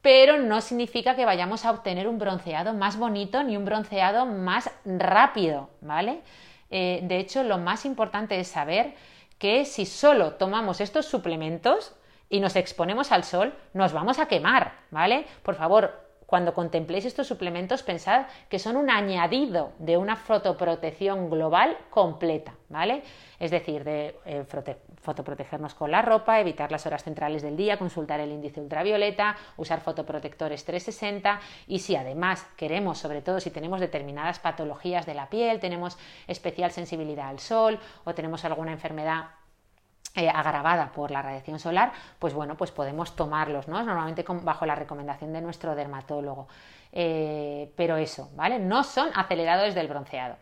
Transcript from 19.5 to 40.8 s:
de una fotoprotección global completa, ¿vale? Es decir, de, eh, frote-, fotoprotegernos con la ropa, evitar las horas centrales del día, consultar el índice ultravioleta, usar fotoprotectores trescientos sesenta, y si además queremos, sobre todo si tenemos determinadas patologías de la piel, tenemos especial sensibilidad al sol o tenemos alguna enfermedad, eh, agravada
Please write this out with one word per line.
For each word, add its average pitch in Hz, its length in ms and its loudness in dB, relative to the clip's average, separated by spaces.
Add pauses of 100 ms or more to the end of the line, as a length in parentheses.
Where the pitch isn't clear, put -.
de 170 200 2
una 202 180 0
fotoprotección 180 1120 0
global 165 480 4 (140)
completa, 160 640 0 (160)
¿vale? 208 320 -2 (360)
Es 165 120 -4
decir, 156 340 -2
de, 147 400 -4
eh, 143 240 -8
frote-, 139 300 -10 (240)
fotoprotegernos 147 720 -8
con 147 160 -4
la 185 100 6
ropa, 220 400 4
evitar 156 320 -2
las 151 140 -4
horas 151 180 -4
centrales 151 380 -4
del 147 120 -6
día, 202 240 2
consultar 165 420 -4
el 147 120 -6
índice 147 300 -10
ultravioleta, 202 760 0 (220)
usar 156 240 -4
fotoprotectores 151 800 -6
trescientos 180 300 -6
sesenta, 202 460 -2 (260)
y 185 140 -2
si 190 160 0
además 156 500 -2 (100)
queremos, 165 400 -2
sobre 147 240 -6
todo 185 180 -2
si 180 120 -6
tenemos 170 280 -8
determinadas 151 600 -4
patologías 160 640 -4
de 175 80 -10
la 143 160 -8
piel, 226 320 0
tenemos 175 380 -6 (280)
especial 175 440 -4
sensibilidad 156 580 -8
al 139 120 -12
sol 220 380 2 (260)
o 170 100 -6
tenemos 165 320 -6
alguna 160 260 -4
enfermedad, 160 540 -4 (880)
eh, 165 140 4
agravada 151 640 2